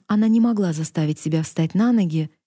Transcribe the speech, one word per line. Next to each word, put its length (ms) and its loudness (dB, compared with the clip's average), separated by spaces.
она 200 2
не 120 4
могла 340 0
заставить 460 -2
себя 240 -2
встать 320 -2
на 160 2
ноги, 400 0